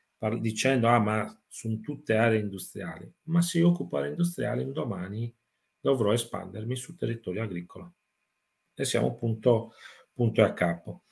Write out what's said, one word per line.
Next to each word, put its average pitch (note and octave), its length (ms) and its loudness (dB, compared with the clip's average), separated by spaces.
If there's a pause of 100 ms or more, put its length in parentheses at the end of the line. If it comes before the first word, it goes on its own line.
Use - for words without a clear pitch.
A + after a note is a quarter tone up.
(180)
par-, A2+ 200 -2
dicendo: A2+ 500 2
"Ah, A#2+ 100 6
ma G#2+ 500 0
sono A2 320 -6
tutte - 360 -2
aree A2+ 220 4
industriali". F#2+ 720 -8 (140)
Ma E3+ 160 2
se E3+ 180 2
io E3+ 120 8
occupo F3 260 -2
aree C#3+ 140 -2
industriali, C3 520 -2
un C3+ 100 -4
domani A2+ 640 -6 (460)
dovrò A#2+ 320 2
espandermi G#2+ 640 -4
sul C#3+ 200 -14
territorio A2+ 460 -4
agricolo. F#2 520 -10 (800)
E C#3+ 100 -4
siamo B2 320 0
punto, A2+ 580 0 (380)
punto A#2 280 2
e G#2+ 40 8
a F#2 80 4
capo. - 580 -2